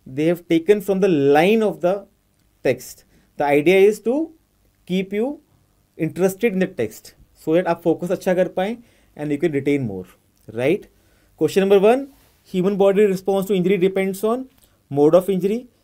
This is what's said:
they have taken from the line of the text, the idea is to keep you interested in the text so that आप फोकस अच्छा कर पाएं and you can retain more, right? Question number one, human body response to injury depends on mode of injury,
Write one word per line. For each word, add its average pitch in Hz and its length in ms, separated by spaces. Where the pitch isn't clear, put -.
they 156 200
have 170 60
taken 165 240
from 196 240
the 202 80
line 160 640
of 160 100
the 185 180
text, - 280
the - 20
idea 156 480
is 214 180
to 294 180
keep 190 300
you 262 120
interested 185 520
in 190 80
the 180 100
text 110 240
so - 340
that 170 180
आप 170 160
फोकस 170 280
अच्छा 185 240
कर 185 140
पाएं 196 280
and 147 140
you 143 120
can 170 80
retain 139 380
more, 92 160
right? 131 260
Question 185 260
number 202 260
one, 277 120
human 190 240
body 196 340
response 190 340
to 202 100
injury 185 320
depends 190 360
on 247 200
mode 151 160
of 180 100
injury, 196 340